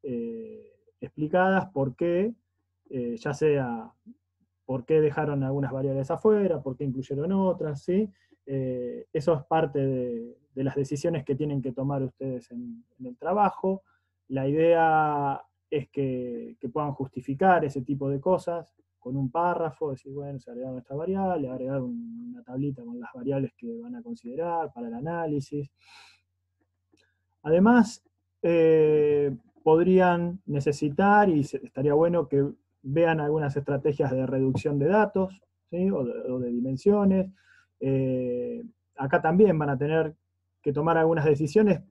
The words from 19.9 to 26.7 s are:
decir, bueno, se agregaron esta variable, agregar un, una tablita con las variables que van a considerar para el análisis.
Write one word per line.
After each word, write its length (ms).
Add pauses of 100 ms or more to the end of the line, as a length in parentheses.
decir, 220
bueno, 260
se 120
agregaron 260
esta 180
variable, 540
agregar 320
un, 520
una 100
tablita 400
con 140
las 160
variables 440
que 220
van 160
a 80
considerar 680
para 160
el 60
análisis. 760 (1700)